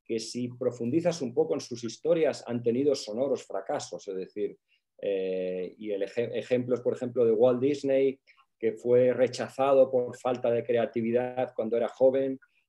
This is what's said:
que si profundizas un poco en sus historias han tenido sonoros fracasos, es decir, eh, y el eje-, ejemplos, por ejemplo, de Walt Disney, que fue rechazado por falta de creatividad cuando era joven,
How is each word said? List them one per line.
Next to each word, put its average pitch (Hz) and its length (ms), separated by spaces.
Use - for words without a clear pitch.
que 113 160
si 123 280
profundizas 123 760
un 120 120
poco 160 200
en 143 80
sus - 220
historias 151 640
han 120 160
tenido 127 320
sonoros 120 500
fracasos, 101 640
es 95 80
decir, 95 420
eh, 92 800
y 104 140
el 98 100
eje-, 113 340
ejemplos, 123 460
por 120 140
ejemplo, 123 280
de 117 80
Walt 120 300
Disney, 135 580
que 113 140
fue 123 420
rechazado 127 800
por 123 260
falta 123 320
de 117 140
creatividad 120 920
cuando 110 220
era 117 100
joven, 135 520